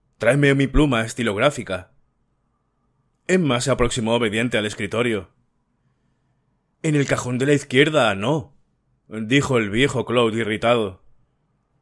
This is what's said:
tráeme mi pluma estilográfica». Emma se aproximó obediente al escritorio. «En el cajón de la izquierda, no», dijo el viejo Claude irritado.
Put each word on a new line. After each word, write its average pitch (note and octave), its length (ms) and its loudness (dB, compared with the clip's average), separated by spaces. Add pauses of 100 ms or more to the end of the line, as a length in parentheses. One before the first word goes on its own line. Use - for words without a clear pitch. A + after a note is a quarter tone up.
(180)
tráeme C#3 380 4
mi C#3 100 2
pluma C3+ 380 2
estilográfica». A2 880 -4 (1400)
Emma D#3 320 2
se C3 100 -2
aproximó A#2 460 0
obediente A2+ 420 0
al G#2 80 -2
escritorio. G#2+ 640 -4 (1500)
«En D#3 140 0
el C#3 100 2
cajón B2+ 320 -4
de C3 80 0
la D3 80 4
izquierda, C#3 640 2
no», B2 360 -4 (560)
dijo A#2+ 500 0
el G#2 120 0
viejo A#2+ 340 0
Claude A2+ 360 0
irritado. G#2+ 640 -2 (760)